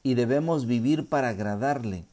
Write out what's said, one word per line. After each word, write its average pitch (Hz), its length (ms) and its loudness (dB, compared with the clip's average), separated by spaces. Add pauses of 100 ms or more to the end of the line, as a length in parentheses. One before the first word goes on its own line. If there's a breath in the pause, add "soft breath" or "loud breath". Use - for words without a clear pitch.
y 131 140 2
debemos 139 500 2
vivir 123 420 0
para 135 220 0
agradarle. 104 840 -4